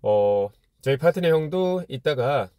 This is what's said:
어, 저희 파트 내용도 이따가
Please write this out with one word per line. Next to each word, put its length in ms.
어, 460
저희 140
파트 220
내용도 680
이따가 720